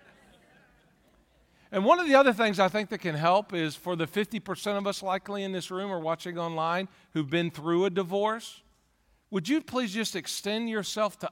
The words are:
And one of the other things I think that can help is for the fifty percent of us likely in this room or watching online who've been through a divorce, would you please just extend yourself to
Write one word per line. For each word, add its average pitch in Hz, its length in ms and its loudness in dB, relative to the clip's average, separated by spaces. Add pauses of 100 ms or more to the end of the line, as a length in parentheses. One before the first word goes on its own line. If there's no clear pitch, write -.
(1700)
And 196 120 0
one 330 140 8
of 349 80 0
the 277 80 4
other 269 180 10
things 208 280 2
I 185 80 6
think 208 220 -2
that 202 80 -6
can 165 160 -2
help 180 380 2
is 160 220 -2
for 180 220 -4
the 160 100 -2
fifty 208 340 -4
percent 202 380 -4
of 202 80 -4
us 202 160 -4
likely 196 400 -4
in 190 100 -4
this 180 180 -6
room 190 200 -6
or 180 80 -4
watching 165 400 -4
online 170 500 -2 (240)
who've 151 160 -2
been 170 220 0
through 170 360 0
a 196 40 0
divorce, 202 720 -2 (680)
would 190 180 -2
you 302 120 4
please 247 320 -2
just 208 240 -4
extend 214 540 -4
yourself 214 480 -2
to 180 140 -6